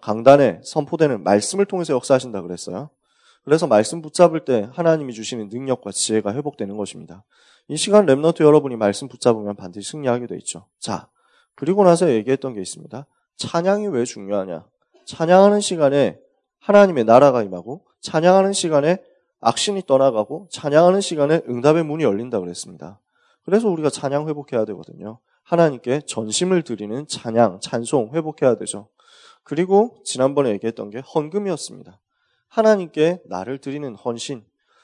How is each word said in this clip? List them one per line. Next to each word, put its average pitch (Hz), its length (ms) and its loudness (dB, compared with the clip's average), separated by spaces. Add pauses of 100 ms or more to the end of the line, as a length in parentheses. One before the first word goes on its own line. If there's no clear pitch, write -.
강단에 113 600 4
선포되는 147 600 -2
말씀을 139 420 0
통해서 170 300 -4
역사하신다 127 480 -2
그랬어요. 90 480 -12 (560)
그래서 160 200 2
말씀 120 360 2
붙잡을 160 420 2
때 113 300 -2
하나님이 160 400 0
주시는 110 340 -10
능력과 123 420 -8
지혜가 104 440 -2
회복되는 117 420 -8
것입니다. 95 480 -14 (420)
이 147 120 -8
시간 208 260 4
렘넌트 156 380 2
여러분이 147 340 4
말씀 110 320 -2
붙잡으면 107 480 -2
반드시 98 360 -14
승리하게 123 340 -4
돼 85 100 -12
있죠. - 300 -14 (120)
자, - 300 -10 (460)
그리고 190 280 0
나서 175 280 6
얘기했던 127 420 -2
게 104 80 -10
있습니다. - 460 -14 (320)
찬양이 196 500 -2
왜 127 160 -2
중요하냐? 95 600 -8 (400)
찬양하는 190 540 4
시간에 143 580 0 (440)
하나님의 190 420 4
나라가 123 380 6
임하고, 98 420 -10 (160)
찬양하는 185 520 2
시간에 160 500 0 (380)
악신이 190 460 -2
떠나가고, 135 640 0
찬양하는 170 500 2
시간에 160 480 -2
응답의 143 340 2
문이 156 220 -4
열린다 117 340 -2
그랬습니다. 87 600 -12 (440)
그래서 214 240 0
우리가 156 220 -2
찬양 143 380 -4
회복해야 139 380 -6
되거든요. 104 520 -16 (240)
하나님께 147 640 0
전심을 160 560 -2
드리는 110 460 -10
찬양, 113 520 0
찬송 117 540 -4
회복해야 151 420 0
되죠. 101 320 -12 (540)
그리고 190 600 0
지난번에 135 460 0
얘기했던 107 400 -6
게 113 100 -12
헌금이었습니다. 160 1000 -8 (460)
하나님께 180 800 0
나를 95 320 -10
드리는 139 380 -10
헌신. 117 480 -10 (400)